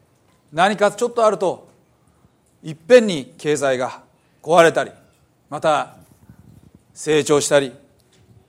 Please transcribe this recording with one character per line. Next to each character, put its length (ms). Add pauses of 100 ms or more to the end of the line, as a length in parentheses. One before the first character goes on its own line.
(520)
何 240
か 160
ち 120
ょ 40
っ 40
と 140
あ 40
る 80
と、 300 (920)
い 100
っ 20
ぺ 260
ん 60
に 300
経 200
済 220
が 240 (400)
壊 200
れ 100
た 120
り、 80 (560)
ま 120
た 360 (960)
成 300
長 160
し 80
た 100
り。 140 (760)